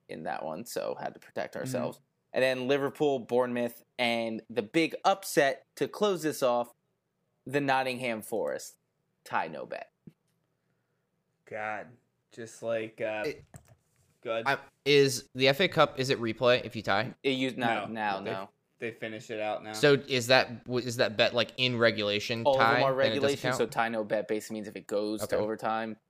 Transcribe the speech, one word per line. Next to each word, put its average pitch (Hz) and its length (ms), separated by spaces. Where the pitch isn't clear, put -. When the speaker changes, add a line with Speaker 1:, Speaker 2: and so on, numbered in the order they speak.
Speaker 1:
in 98 140
that 80 220
one, 80 200
so - 360
had - 140
to - 60
protect - 340
Speaker 2:
Mm-hmm. - 60
Speaker 1:
ourselves. 127 400
And 123 120
then 127 240
Liverpool, 139 520
Bournemouth, 120 640
and 113 520
the 120 120
big 156 320
upset 165 600
to 139 120
close 196 340
this 151 200
off, 120 260
the 135 140
Nottingham 127 600
Forest 78 560
tie 98 240
no 71 160
bet. - 260
Speaker 2:
God, 107 360
just - 280
like, 113 380
uh, 107 260
Speaker 3:
It, - 180
Speaker 2:
go 117 100
ahead. 113 140
Speaker 3:
I, 135 120
is 139 500
the 131 140
F 143 120
A 185 80
Cup, 151 300
is 131 120
it 110 100
replay 120 440
if 117 120
you 110 60
tie? 107 400
Speaker 1:
It 139 80
used, 131 260
not 113 320
Speaker 2:
No, 110 60
Speaker 1:
now, 104 260
Speaker 2:
they, 98 100
Speaker 1:
no. 95 180
Speaker 2:
they 117 120
finish 113 400
it 107 100
out 107 240
now. 107 80
Speaker 3:
So 143 220
is 127 220
that, 120 360
w-, 123 220
is 120 100
that 107 200
bet, 113 180
like, 117 220
in 127 220
regulation 107 640
Speaker 1:
All 135 120
Speaker 3:
tie? 117 160
Speaker 1:
of - 40
them 123 80
are 135 120
Speaker 3:
Then 131 160
it - 20
doesn't 139 80
Speaker 1:
regulation, 135 320
so 127 60
Speaker 3:
count? 117 120
Speaker 1:
tie 117 160
no 113 160
bet 104 240
basically 110 260
means 104 140
if 110 80
it 92 100
goes 107 400
to - 100
Speaker 3:
Okay. 101 60
Speaker 1:
overtime, 110 540